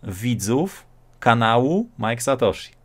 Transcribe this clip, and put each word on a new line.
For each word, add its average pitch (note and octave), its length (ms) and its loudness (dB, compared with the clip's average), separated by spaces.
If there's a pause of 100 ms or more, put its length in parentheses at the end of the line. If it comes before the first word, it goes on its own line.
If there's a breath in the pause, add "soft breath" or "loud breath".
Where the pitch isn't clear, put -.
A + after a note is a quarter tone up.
widzów A2+ 840 -4 (340)
kanału A#2+ 680 2 (100)
Mike A#2 240 -4
Satoshi. A#2+ 500 0 (120)